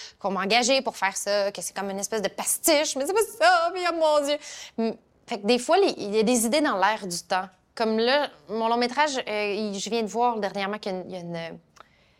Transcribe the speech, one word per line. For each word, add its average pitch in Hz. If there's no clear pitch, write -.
qu'on 196
m'a 190
engagée 233
pour 240
faire 196
ça, 202
que 185
c'est -
comme 196
une 196
espèce 202
de 190
pastiche. » 294
Mais 269
c'est 370
pas 427
ça, 349
mais 370
oh 330
mon 302
Dieu. 294
Mm. 226
Fait 226
que 202
des 240
fois, 311
les, 370
il 202
y 220
a 220
des 240
idées 262
dans 254
l'air 202
du 170
temps. 190
Comme 220
là, 262
mon 226
long 233
métrage, 262
euh, 208
il, 202
je 190
viens 233
de 214
voir 233
dernièrement 202
qu'il 208
y -
a 185
une, 175
il 185
y -
a 180
une, 170